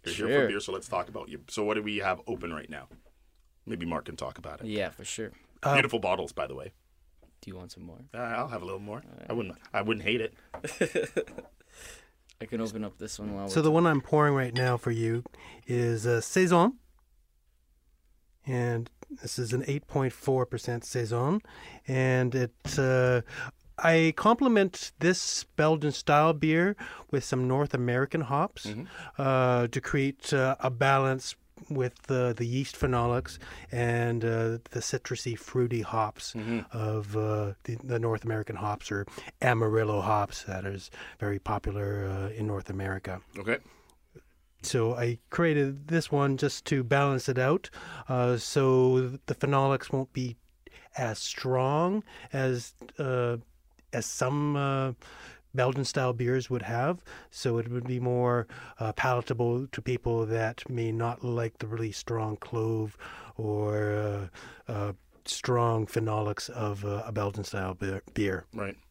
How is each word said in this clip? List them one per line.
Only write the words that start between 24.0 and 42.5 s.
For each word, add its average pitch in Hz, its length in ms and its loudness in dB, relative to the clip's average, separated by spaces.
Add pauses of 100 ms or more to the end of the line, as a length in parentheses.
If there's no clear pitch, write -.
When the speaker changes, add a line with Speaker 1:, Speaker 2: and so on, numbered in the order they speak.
Speaker 3:
complement 220 840 4
this - 460 2 (120)
Belgian 151 360 4
style 151 420 6
beer 160 420 4 (340)
with 139 140 0
some 127 240 2
North 139 240 2
American 123 500 2
hops, 139 440 -2
Speaker 1:
Mm-hmm. 107 180 -6 (340)
Speaker 3:
uh, 127 500 4
to 127 120 -2
create, 135 520 0
uh, 131 280 4
a 131 100 0
balance 135 640 2 (360)
with 127 240 0 (140)
the, 123 280 2
the 120 100 -2
yeast 131 320 -4
phenolics 123 600 0 (340)
and, 120 520 0
uh, 113 340 0 (120)
the 117 100 -4
citrusy, 120 580 -4
fruity 120 420 0
hops 113 540 -4
Speaker 1:
Mm-hmm. 113 260 -2 (160)
Speaker 3:
of, 107 400 -2
uh, 107 380 0 (100)
the, 117 180 -6
the 120 160 -2
North 113 260 -2
American 110 320 -4
hops, 104 360 -4
or 101 140 -2 (360)
Amarillo 110 600 4
hops, 104 420 0
that 95 220 -6
is 98 240 -8 (280)
very 101 220 -2
popular, 101 640 -2
uh, 95 220 -4 (100)
in 107 80 -2
North 101 240 -4